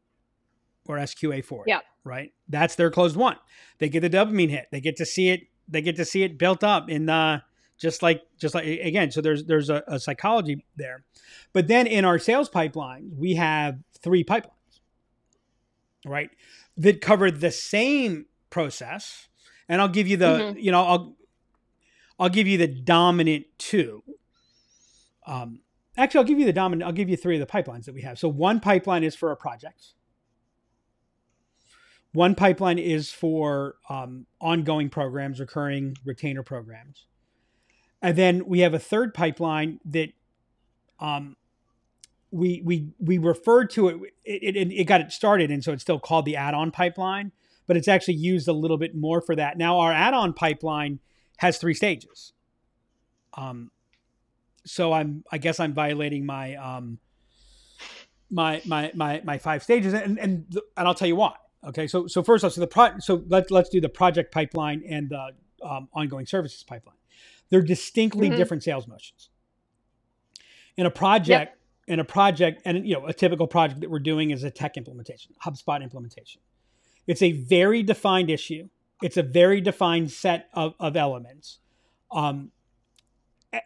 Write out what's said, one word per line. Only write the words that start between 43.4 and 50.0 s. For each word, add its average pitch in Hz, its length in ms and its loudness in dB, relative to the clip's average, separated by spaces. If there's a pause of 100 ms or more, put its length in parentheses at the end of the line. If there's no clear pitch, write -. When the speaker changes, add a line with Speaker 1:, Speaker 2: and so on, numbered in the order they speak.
Speaker 1:
to 196 180 4
it, 165 240 -8 (100)
it, 208 320 -6
it, 190 160 0
it 196 140 -2
got 175 160 6
it 151 100 -10
started, 196 400 2
and 143 120 -4
so 156 100 -4
it's 135 80 -8
still 160 180 -2
called 160 260 0
the 151 100 -4
add-on 147 360 -4
pipeline, 185 600 -4 (360)
but 175 80 4
it's 165 120 0
actually 185 280 2
used 165 320 0
a 165 60 0
little 156 240 0
bit 165 180 -6
more 160 260 -2
for 170 140 -2
that. 151 220 -4
Now, 170 220 2
our 165 120 4
add-on 196 420 2